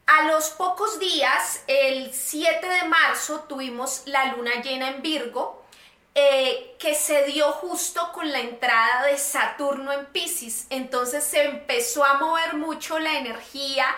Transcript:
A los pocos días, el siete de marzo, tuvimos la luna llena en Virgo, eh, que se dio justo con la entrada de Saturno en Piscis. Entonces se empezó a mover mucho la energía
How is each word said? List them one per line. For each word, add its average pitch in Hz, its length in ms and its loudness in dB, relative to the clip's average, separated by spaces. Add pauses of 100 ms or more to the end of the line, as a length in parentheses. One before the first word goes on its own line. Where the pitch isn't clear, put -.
A - 180 6
los 311 260 2
pocos 370 480 -2
días, 302 680 0
el 262 460 2
siete 330 560 -2
de 359 160 0
marzo, 311 640 2
tuvimos 262 560 -6
la 269 300 0
luna 240 260 -2
llena 262 280 -4
en 269 120 -8
Virgo, 269 640 -4 (500)
eh, 269 640 2
que 302 160 0
se 294 300 2
dio 285 280 2
justo 339 600 -4
con 320 180 -6
la 262 100 -2
entrada 233 680 2
de 285 100 4
Saturno 277 760 -2
en 277 140 -4
Piscis. 330 600 -6
Entonces 262 560 -2
se 294 200 2
empezó 240 600 0
a 277 140 6
mover 320 360 0
mucho 311 440 -4
la 311 200 -2
energía 269 680 -4 (120)